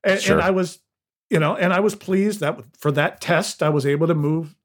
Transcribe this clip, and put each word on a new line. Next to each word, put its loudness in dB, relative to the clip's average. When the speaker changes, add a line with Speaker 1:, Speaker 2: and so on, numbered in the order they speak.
Speaker 1:
And, 2
Speaker 2:
Sure. 2
Speaker 1:
and 2
I 2
was, -2
you 2
know, 0
and 2
I 2
was 0
pleased 0
that -4
for 0
that -2
test, -2
I 2
was 0
able 0
to 2
move -2